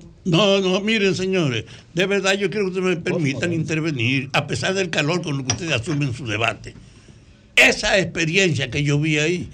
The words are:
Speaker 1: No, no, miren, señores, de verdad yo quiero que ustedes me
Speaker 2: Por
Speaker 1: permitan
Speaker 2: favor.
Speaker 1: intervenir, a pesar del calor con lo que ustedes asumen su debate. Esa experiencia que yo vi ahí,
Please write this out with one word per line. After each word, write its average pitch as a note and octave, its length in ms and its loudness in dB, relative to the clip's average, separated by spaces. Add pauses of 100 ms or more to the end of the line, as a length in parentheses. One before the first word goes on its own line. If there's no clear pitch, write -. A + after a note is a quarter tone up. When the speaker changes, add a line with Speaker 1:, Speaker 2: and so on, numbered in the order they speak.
(240)
Speaker 1:
No, G3 360 4
no, F#3+ 220 2
miren, G3+ 340 2
señores, F3 480 0 (300)
de F3+ 120 0
verdad F#3+ 280 0
yo G3+ 160 0
quiero G3+ 160 -2
que F#3 120 -4
ustedes F#3 80 -2
me F3 160 0
Speaker 2:
Por F#3 120 -2
Speaker 1:
permitan C#3 260 0
Speaker 2:
favor. F3 160 -2
Speaker 1:
intervenir, C#3+ 800 -2
a D3+ 120 0
pesar F3+ 280 -2
del F#3+ 160 -2
calor E3 320 0
con C#3+ 160 -4
lo C3 60 -6
que B2+ 100 -2
ustedes E3 180 -4
asumen C#3 420 -2
su - 120 -10
debate. A2 480 -4 (840)
Esa A#3+ 420 4
experiencia E3 720 0
que D3 140 -2
yo D3 160 2
vi D3+ 180 2
ahí, D#3 360 -2